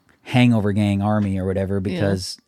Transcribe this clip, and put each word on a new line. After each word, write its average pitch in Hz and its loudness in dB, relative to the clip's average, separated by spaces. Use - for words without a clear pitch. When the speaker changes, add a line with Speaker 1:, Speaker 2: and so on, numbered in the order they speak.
Speaker 1:
Hangover 113 2
Gang 101 0
Army 101 0
or 92 -4
whatever, 95 -2
Speaker 2:
Yeah. 98 -2
Speaker 1:
because 95 -4